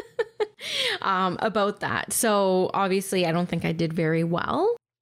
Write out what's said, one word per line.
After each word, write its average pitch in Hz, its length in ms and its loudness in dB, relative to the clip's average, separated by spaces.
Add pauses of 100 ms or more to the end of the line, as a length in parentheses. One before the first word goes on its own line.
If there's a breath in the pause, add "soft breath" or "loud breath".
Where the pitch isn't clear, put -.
(220)
<laughs> 508 800 -6
um, 185 380 0
about 202 400 0
that. - 320 -4
So 196 640 2
obviously, 190 520 0
I 165 60 2
don't 175 160 0
think 170 160 -2
I 165 80 0
did 165 200 -2
very 165 320 2
well. 302 520 0 (260)